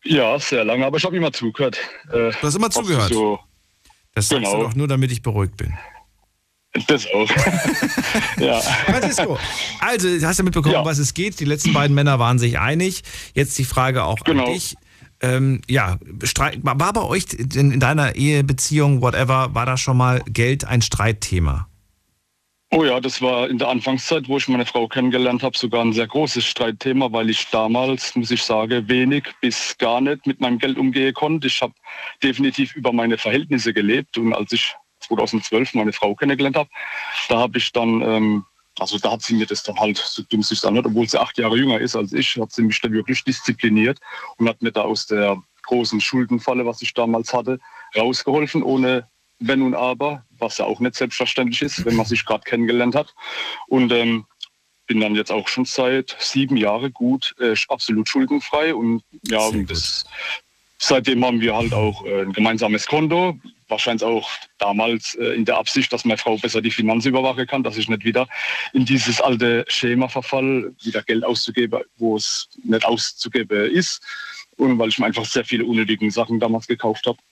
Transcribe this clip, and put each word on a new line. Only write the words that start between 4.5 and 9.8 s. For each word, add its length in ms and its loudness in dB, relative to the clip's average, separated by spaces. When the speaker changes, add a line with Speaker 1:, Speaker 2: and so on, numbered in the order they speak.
Speaker 2:
du 60 0
doch 80 -4
nur, 120 0
damit 240 0
ich 100 -4
beruhigt 360 -2
bin. 160 -4
Speaker 1:
Das 240 2
auch. 240 2
<laughs> 1040 0
Ja. 220 2
Speaker 2:
Francisco, 760 0
also 280 0